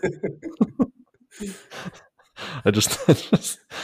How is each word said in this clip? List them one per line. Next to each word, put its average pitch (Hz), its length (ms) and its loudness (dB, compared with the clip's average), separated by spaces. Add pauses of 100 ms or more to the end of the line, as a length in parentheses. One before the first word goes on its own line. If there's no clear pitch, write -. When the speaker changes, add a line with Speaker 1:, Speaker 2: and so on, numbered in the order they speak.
Speaker 1:
<laughs> - 880 -2 (480)
Speaker 2:
<laughs> - 20 -12 (1200)
I 104 60 6
just, - 320 2
<laughs> - 60 -12
I 156 40 10
just, - 460 0 (240)